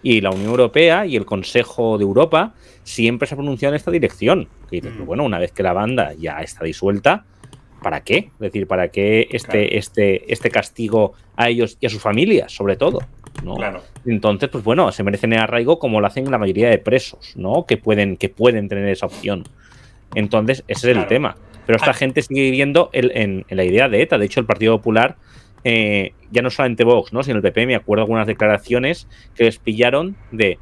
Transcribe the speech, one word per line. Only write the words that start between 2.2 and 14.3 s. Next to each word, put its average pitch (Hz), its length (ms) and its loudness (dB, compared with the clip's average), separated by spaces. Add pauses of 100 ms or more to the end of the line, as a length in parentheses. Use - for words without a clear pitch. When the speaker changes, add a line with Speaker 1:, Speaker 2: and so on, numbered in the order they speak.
Speaker 1:
siempre 120 440 0
se 143 60 -8
ha - 20 -10
pronunciado 143 380 -4
en - 20 -2
esta 170 140 -6
dirección. 156 580 0 (220)
Que 90 60 -8
dices, - 160 -10
Speaker 2:
Mm. - 40 -16
Speaker 1:
pues 104 100 -14
bueno, 117 180 -4
una 101 140 -2
vez 90 140 -4
que 101 100 -6
la 92 120 0
banda 104 400 -2
ya 78 260 -8
está 80 240 -12
disuelta, 101 640 0 (560)
¿para 80 200 -4
qué? 113 140 0
Es - 220 -4
decir, 98 280 -4
¿para 90 220 -2
qué 104 420 0
este, - 200 -8
Speaker 2:
Claro. 104 220 0
Speaker 1:
este, 101 600 0
este - 180 -2
castigo 107 640 0 (240)
a 120 140 2
ellos 117 300 -2
y 127 60 -4
a 113 40 -2
sus 104 100 -10
familias, 135 520 0
sobre 98 240 -2
todo? 147 240 0 (440)
¿No? 180 120 -8
Speaker 2:
Claro. 95 260 -8 (240)
Speaker 1:
Entonces, 110 420 0